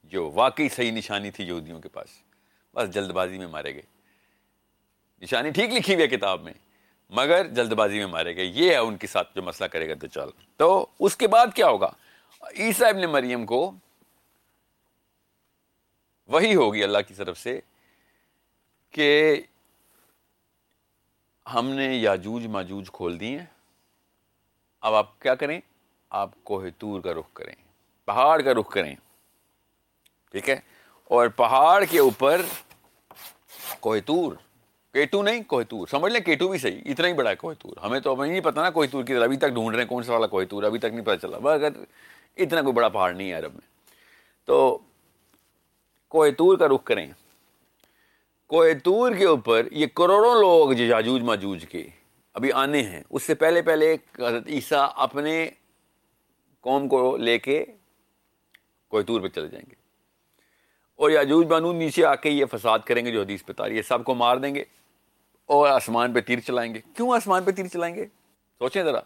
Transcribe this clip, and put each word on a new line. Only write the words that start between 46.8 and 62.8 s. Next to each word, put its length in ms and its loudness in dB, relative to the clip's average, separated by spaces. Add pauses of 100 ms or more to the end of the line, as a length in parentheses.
کریں۔ 280 -4 (1400)
کوہ 180 4 (180)
طور 280 4
کے 140 2
اوپر 460 4
یہ 220 -2
کروڑوں 420 4
لوگ 360 8
جو 120 2
یاجوج 380 2
ماجوج 480 -4
کے 180 -12 (460)
ابھی 180 -2
آنے 320 0
ہیں، 260 -10
اس 140 -6
سے 120 -2
پہلے 260 2
پہلے 320 2 (260)
حضرت 280 -4
عیسیٰ 480 0
اپنے 540 -4 (1120)
قوم 260 -2
کو 300 2
لے 220 0
کے 260 -2 (1200)
کوہ 140 -2
طور 200 -4
پہ 60 -8
چلے 200 -8
جائیں 220 -18
گے، 60 -20 (1200)
اور 160 4
یاجوج 360 4
ماجوج 280 2
نیچے 300 2
آ 100 4
کے 140 -2
یہ 220 2
فساد 280 0
کریں 260 -2